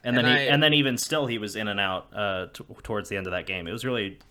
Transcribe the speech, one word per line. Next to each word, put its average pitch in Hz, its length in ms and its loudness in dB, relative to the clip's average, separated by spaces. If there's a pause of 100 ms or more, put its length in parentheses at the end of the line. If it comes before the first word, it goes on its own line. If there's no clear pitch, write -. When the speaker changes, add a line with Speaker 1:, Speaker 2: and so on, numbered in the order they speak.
Speaker 1:
and 123 120 0
then 120 100 4
Speaker 2:
And 143 120 6
Speaker 1:
he, 139 100 2
Speaker 2:
I 143 40 4
Speaker 1:
and 143 100 6
then 151 120 6
even 135 240 4
still, 151 280 0
he 117 120 -2
was 104 180 -6
in 107 120 -4
and 101 120 -4
out, 95 340 -2
uh, 95 380 -2
t-, - 120 -14 (180)
towards 107 260 -6
the 101 80 -4
end 95 100 -4
of 90 60 -6
that 87 140 -4
game. 92 200 -6
It 85 60 -6
was 117 120 -8
really 110 340 -2 (120)